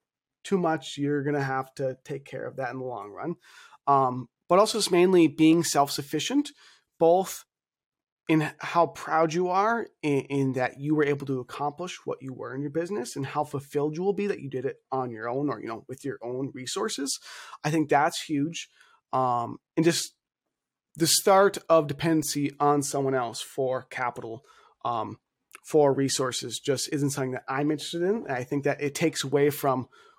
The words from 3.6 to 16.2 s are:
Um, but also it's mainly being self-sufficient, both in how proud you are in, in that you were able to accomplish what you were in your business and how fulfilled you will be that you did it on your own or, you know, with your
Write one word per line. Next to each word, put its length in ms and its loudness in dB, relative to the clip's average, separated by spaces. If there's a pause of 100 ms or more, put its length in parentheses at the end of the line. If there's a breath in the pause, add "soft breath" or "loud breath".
Um, 400 4 (200)
but 120 8
also 180 4
it's 140 -2
mainly 340 8
being 380 6
self-sufficient, 840 0 (500 soft breath)
both 440 4 (840)
in 300 4
how 300 2
proud 440 0
you 160 0
are 380 0 (160)
in, 220 0
in 280 0
that 260 -2
you 160 -2
were 100 2
able 220 -2
to 140 -4
accomplish 640 -8
what 160 -8
you 100 -14
were 240 -10
in 60 -6
your 100 -6
business 460 -6
and 80 -6
how 180 -2
fulfilled 540 -4
you 60 -4
will 100 2
be 140 -2
that 140 -4
you 100 -10
did 160 -4
it 100 -8 (160)
on 180 -4
your 200 -8
own 180 -2
or, 140 -4
you 40 -8
know, 220 -10
with 160 -12
your 180 -8